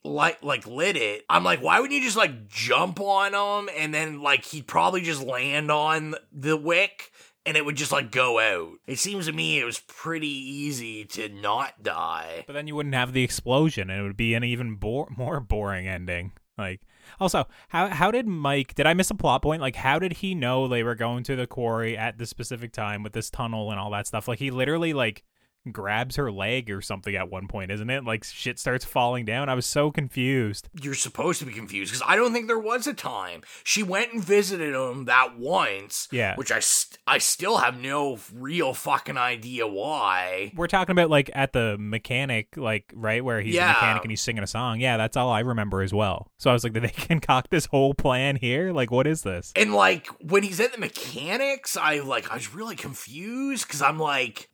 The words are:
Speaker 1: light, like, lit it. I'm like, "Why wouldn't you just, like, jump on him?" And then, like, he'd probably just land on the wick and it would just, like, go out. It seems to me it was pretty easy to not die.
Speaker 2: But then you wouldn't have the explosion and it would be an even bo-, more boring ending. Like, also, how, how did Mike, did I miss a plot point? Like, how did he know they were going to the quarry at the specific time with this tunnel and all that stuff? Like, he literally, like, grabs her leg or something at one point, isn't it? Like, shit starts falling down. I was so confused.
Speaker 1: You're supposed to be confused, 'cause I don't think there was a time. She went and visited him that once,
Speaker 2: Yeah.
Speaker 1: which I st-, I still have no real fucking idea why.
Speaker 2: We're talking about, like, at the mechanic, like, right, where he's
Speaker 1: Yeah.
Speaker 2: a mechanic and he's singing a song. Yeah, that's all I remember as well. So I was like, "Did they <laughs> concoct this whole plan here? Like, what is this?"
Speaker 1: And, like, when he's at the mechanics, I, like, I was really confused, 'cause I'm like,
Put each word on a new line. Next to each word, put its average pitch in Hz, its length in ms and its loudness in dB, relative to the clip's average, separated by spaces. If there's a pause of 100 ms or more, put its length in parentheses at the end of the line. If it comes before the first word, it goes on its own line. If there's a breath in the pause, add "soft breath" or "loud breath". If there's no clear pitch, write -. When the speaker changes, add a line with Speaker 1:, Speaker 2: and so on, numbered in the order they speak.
Speaker 1:
light, 147 400 0
like, 131 240 -2
lit 160 300 0
it. 107 320 -2
I'm 175 160 4
like, 170 180 2
"Why 165 160 6
wouldn't 277 200 0
you 262 60 0
just, 214 120 -2
like, 127 320 0
jump 127 520 0
on 196 340 2
him?" 202 420 0
And 156 160 -2
then, 151 300 -2
like, 139 240 4
he'd 151 200 -10
probably 185 360 2
just 156 200 -2
land 139 480 0
on 156 440 2 (180)
the 147 240 0
wick 170 540 0 (340 soft breath)
and 151 120 0
it 151 100 0
would 147 100 -2
just, 147 160 -2
like, 135 180 0
go 127 280 2
out. 90 480 2
It 131 120 -6
seems 196 280 -4
to 160 60 -2
me 156 280 0
it 123 40 0
was 117 160 -6
pretty 160 480 -6
easy 135 800 -6
to 107 220 -8
not 104 540 -2
die. 82 640 -4
Speaker 2:
But 143 80 -14
then 147 120 -8
you 151 80 -8
wouldn't 143 200 -2
have 123 180 0
the 131 120 2
explosion 123 680 2
and 95 100 -4
it - 20 -4
would 98 140 -4
be 113 180 2
an 117 100 0
even 120 320 -2
bo-, 110 400 -4
more 127 240 -4
boring 101 480 -2
ending. 90 440 -6 (260)
Like, 95 240 -8 (360 loud breath)
also, 180 280 2 (240 soft breath)
how, 180 180 2
how 180 220 2
did 240 180 2
Mike, 143 460 0
did 143 120 4
I 165 60 8
miss 185 180 4
a 220 40 -2
plot 135 260 4
point? 156 220 0
Like, 131 140 -2
how 139 220 2
did 180 140 -2
he 185 220 -4
know 131 340 0
they 120 140 0
were 117 120 -2
going 120 300 -2
to 139 100 -2
the 127 120 -2
quarry 113 500 -2
at 113 220 -4
the 113 80 -8
specific 117 460 -10
time 104 300 -4
with 107 120 -10
this 113 160 -6
tunnel 110 400 -4
and 101 100 -4
all 104 120 -6
that 104 140 -2
stuff? 110 220 -6
Like, 120 100 -2
he 139 120 -4
literally, 151 420 0
like, 117 320 -2 (460)
grabs 107 460 -2
her 135 160 0
leg 110 380 -2
or 98 100 -4
something 101 340 -6
at 92 160 -2
one 95 160 -8
point, 98 240 -6
isn't 104 200 -4
it? 135 120 -2
Like, 113 220 -2
shit - 340 -8
starts 127 240 -2
falling 123 440 0
down. 131 240 -2
I 131 40 0
was 123 120 0
so 147 240 2
confused. 131 800 0 (100)
Speaker 1:
You're 139 140 -6
supposed 143 460 0
to 156 40 -8
be 127 80 -10
confused, 101 400 -6
'cause 127 140 -4
I 185 100 6
don't 233 160 4
think 233 140 -2
there 226 120 2
was 220 280 -2
a 277 80 -2
time. 92 480 -8 (200 loud breath)
She - 200 0
went 208 320 0
and 214 100 -4
visited 180 500 2
him 131 300 -2
that 123 340 6
once, 120 720 0
Speaker 2:
Yeah. 107 260 0
Speaker 1:
which 131 140 -4
I 117 100 2
st-, - 460 2
I 135 120 4
still 196 400 2
have 127 200 2
no 135 400 -2 (160)
real 135 380 -2
fucking 139 460 -2
idea 123 480 -2
why. 98 880 0
Speaker 2:
We're 170 100 -2
talking 185 260 2
about, 175 180 6
like, 143 240 4
at 135 180 0
the 113 260 0
mechanic, 113 760 -4
like, 110 380 -2
right, 110 280 0
where 117 200 0
he's 113 120 0
Speaker 1:
Yeah. 175 160 4
Speaker 2:
a 151 40 6
mechanic 98 280 4
and 110 80 -6
he's 107 120 -4
singing 113 200 -2
a 98 40 -4
song. 117 340 -2
Yeah, 123 160 4
that's 110 200 0
all 127 140 4
I 110 100 4
remember 107 420 0
as 92 100 -2
well. 101 460 0
So - 100 2
I 123 60 8
was 117 100 2
like, 117 80 -4
"Did 113 120 0
they 113 40 2
<laughs> - 180 -8
concoct 139 440 2
this 160 160 2
whole 139 260 4
plan 135 440 2
here? 135 360 0
Like, 127 180 0
what 127 160 4
is 156 180 0
this?" 90 300 -6
Speaker 1:
And, 214 200 4
like, 190 320 6 (160)
when 190 200 4
he's 190 160 -2
at 240 140 2
the 233 60 -8
mechanics, 208 1000 -4
I, 156 220 2
like, 135 320 -4
I - 60 -6
was 107 180 -10
really 214 220 -8
confused, 214 920 -6
'cause 147 140 -6
I'm 151 160 4
like, 139 560 -2